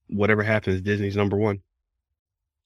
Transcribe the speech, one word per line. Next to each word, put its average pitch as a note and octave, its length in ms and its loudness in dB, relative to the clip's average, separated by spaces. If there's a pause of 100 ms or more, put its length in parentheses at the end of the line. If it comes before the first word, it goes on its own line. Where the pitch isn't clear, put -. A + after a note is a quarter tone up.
whatever G2+ 340 2
happens, G#2 380 0
Disney's G2+ 360 -2
number G2+ 200 0
one. G2+ 240 -2 (1040)